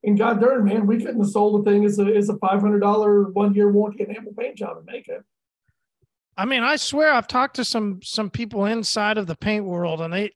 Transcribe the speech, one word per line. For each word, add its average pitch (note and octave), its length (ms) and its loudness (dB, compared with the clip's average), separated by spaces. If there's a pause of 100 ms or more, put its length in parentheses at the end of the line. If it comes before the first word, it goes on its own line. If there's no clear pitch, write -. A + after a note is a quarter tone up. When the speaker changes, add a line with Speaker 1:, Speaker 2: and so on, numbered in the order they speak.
Speaker 1:
And G#3 140 2
God A3+ 220 2
darn, A#3+ 260 4
man, G#3 200 2
we A3+ 120 2
couldn't - 220 -4
have G3+ 100 0
sold G#3 360 2
the G#3 60 4
thing G3+ 120 4
as G3+ 140 2
a, G3+ 80 2
as G#3 240 2
a - 80 -2
five G3 240 0
hundred G#3 180 2
dollar G3+ 520 4
one-year G3+ 400 2
warranty G#3 320 0
enamel G3+ 340 -12
paint B3+ 180 -8
job F#3 220 -12
in E3 80 -20
Maaco. - 380 -16 (1120)
Speaker 2:
I G3+ 80 -2
mean, B3+ 180 -2
I C#4+ 120 2
swear D4+ 360 0
I've A#3+ 160 0
talked C4 280 -2
to A#3+ 100 -4
some, G#3 380 -4
some G#3+ 260 -6
people G#3 360 -4
inside G#3+ 520 -2
of G3 100 -4
the E3 80 -6
paint G#3+ 300 -4
world, F3 360 -4
and E3 120 -8
they, G3+ 220 -4